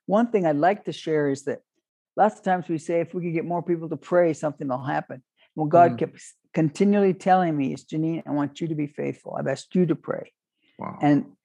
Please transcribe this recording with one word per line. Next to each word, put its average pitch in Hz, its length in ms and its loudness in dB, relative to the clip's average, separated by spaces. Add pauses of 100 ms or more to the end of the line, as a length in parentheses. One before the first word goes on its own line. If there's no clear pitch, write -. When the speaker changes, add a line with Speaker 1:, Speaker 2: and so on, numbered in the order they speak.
Speaker 1:
One 226 240 2
thing 190 160 2
I'd 151 100 2
like 180 280 2
to 170 80 -8
share 151 380 -2
is 135 140 -4
that 123 180 -6 (540)
lots 208 200 4
of - 80 -20
times 180 240 -2
we 170 80 -2
say, 170 240 -2
"If 165 140 -6
we 180 80 -6
could 170 100 -4
get 160 140 -4
more 170 160 -4
people 165 260 -4
to 156 80 -6
pray, 175 380 2
something 147 340 -6
will 127 160 -4
happen." 143 380 -6 (320)
Well, 156 120 -2
God 170 260 6
Speaker 2:
Mm. 117 60 -8
Speaker 1:
kept - 180 -6
s-, - 180 -20 (200)
continually 196 580 2
telling 185 440 2
me, 139 160 -2
"It's - 120 -12
Janine, 160 420 -4
I - 40 -12
want 143 300 -4
you 170 80 -4
to 160 60 -4
be 147 120 -4
faithful. 143 500 -8
I've 143 120 -4
asked - 260 -6
you 180 120 4
to 160 100 0
pray." - 360 -8 (460)
Speaker 2:
Wow. - 220 -10
Speaker 1:
And, 147 260 4 (180)